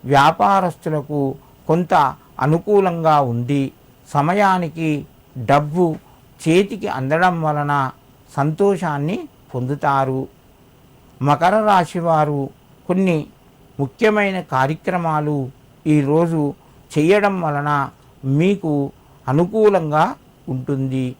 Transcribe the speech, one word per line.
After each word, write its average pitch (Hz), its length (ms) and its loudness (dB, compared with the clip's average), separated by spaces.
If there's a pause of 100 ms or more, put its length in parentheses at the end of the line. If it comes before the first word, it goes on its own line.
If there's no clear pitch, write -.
(120)
వ్యాపారస్తులకు 156 1080 2 (480)
కొంత 165 260 0 (500)
అనుకూలంగా 170 720 2 (160)
ఉంది. 123 300 -2 (520)
సమయానికి 165 760 0 (600)
డబ్బు 147 340 2 (600)
చేతికి 196 440 0 (100)
అందడం 165 360 2 (100)
వలన 147 300 -2 (640)
సంతోషాన్ని 160 800 -2 (360)
పొందుతారు. 135 680 -2 (1080)
మకర 160 260 2 (140)
రాశి 180 400 2
వారు 151 320 2 (480)
కొన్ని 180 300 2 (640)
ముఖ్యమైన 202 580 0 (160)
కార్యక్రమాలు 151 840 -2 (500)
ఈరోజు 156 560 2 (520)
చేయడం 196 400 2 (100)
వలన 147 260 -2 (680)
మీకు 185 340 0 (520)
అనుకూలంగా 175 800 2 (480)
ఉంటుంది. 131 540 -4 (140)